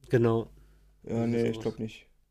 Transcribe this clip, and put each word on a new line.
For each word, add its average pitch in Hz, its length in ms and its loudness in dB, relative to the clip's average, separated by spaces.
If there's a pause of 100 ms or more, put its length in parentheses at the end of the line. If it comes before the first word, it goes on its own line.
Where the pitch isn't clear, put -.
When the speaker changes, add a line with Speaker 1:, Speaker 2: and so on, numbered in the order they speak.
Speaker 1:
Genau. 117 380 4 (560)
Speaker 2:
Ja, 117 220 -2
Speaker 1:
Wie - 60 0
Speaker 2:
nee, 117 80 0
Speaker 1:
sieht's 117 100 2
Speaker 2:
ich 113 80 -4
Speaker 1:
aus? - 60 -12
Speaker 2:
glaub 113 160 -4
nicht. 110 260 -10 (260)